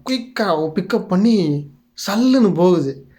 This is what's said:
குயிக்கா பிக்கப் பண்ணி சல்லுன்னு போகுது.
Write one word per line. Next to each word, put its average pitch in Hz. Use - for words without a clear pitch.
குயிக்கா 175
பிக்கப் -
பண்ணி 180
சல்லுன்னு 240
போகுது. 160